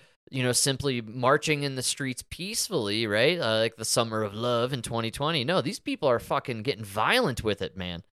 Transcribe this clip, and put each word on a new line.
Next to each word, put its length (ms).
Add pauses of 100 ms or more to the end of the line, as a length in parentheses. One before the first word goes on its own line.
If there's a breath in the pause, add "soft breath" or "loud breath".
(300 soft breath)
you 140
know, 80
simply 480
marching 640
in 120
the 60
streets 480
peacefully, 800
right? 320
Uh, 200
like 180
the 80
Summer 380
of 100
Love 400
in 80
twenty 280
twenty. 360
No, 160
these 180
people 300
are 100
fucking 440
getting 200
violent 640
with 160
it, 160
man. 260 (120)